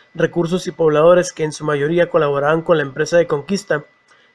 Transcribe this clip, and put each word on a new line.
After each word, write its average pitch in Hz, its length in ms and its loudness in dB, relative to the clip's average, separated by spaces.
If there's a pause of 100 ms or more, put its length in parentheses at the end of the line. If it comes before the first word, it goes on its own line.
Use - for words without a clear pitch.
(140)
recursos 165 520 -2
y 180 40 -6
pobladores 160 640 4
que 160 120 -6
en 151 80 -6
su 151 120 -14
mayoría 151 460 -2
colaboraban 147 500 0
con 165 160 2
la 147 60 0
empresa 143 340 -4
de 165 100 4
conquista, 156 600 -4 (480)